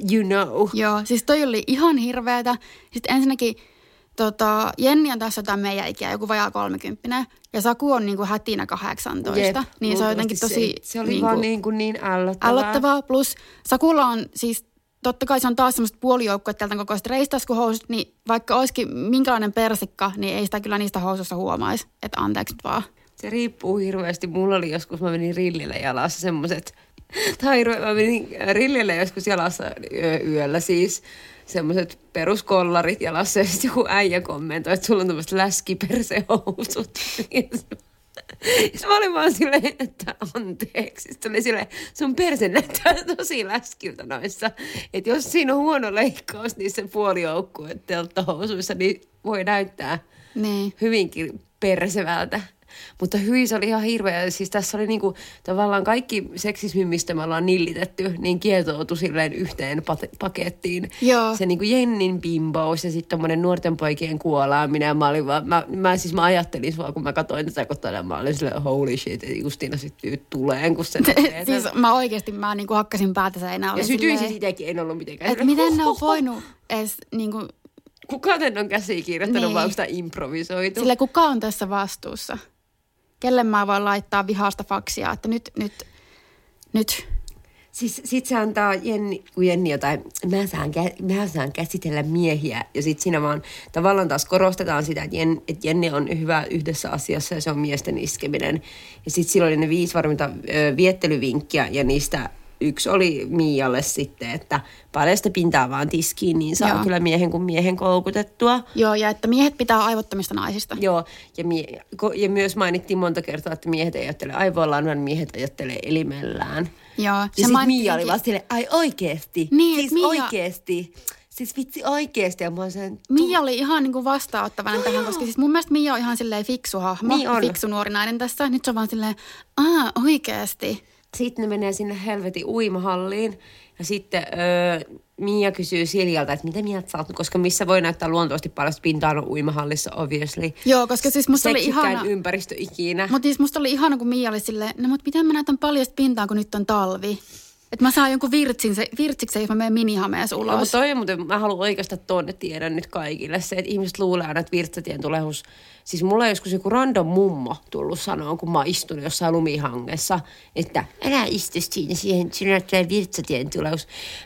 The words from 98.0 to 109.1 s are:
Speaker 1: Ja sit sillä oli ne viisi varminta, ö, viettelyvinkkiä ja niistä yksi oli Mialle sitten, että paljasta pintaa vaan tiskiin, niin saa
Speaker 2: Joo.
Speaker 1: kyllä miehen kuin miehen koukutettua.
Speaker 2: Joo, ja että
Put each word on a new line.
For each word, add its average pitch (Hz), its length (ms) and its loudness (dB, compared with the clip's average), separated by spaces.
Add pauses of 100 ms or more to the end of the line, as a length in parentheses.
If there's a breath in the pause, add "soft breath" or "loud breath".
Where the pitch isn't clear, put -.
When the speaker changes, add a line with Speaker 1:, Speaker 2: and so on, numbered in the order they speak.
Speaker 1:
Ja 156 60 -6
sit 170 160 2
sillä 175 200 4
oli 156 100 4
ne 156 120 2
viisi 170 240 0
varminta, 151 320 2 (240)
ö, 147 280 2
viettelyvinkkiä 151 920 2
ja 139 120 0
niistä 139 460 0 (320)
yksi 151 280 0
oli 180 400 2
Mialle 139 520 2
sitten, 135 500 -6
että 147 280 -4 (320 loud breath)
paljasta 175 380 2
pintaa 156 400 4
vaan 139 200 -2
tiskiin, 165 500 0
niin 156 160 0
saa - 140 2
Speaker 2:
Joo. - 140 2
Speaker 1:
kyllä 180 160 2
miehen 170 320 2
kuin 175 120 -2
miehen 180 320 2
koukutettua. 196 840 0 (160)
Speaker 2:
Joo, 220 200 4
ja 214 140 2
että 214 180 -2